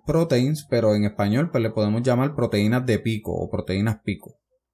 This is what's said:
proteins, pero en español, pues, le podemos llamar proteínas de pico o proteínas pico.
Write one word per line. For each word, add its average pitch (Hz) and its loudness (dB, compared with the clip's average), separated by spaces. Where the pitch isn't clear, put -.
proteins, 151 0
pero 107 2
en 104 2
español, 104 0
pues, 117 0
le 110 0
podemos 110 0
llamar 127 0
proteínas 113 2
de 110 2
pico 107 -4
o 87 -4
proteínas 98 -2
pico. - -8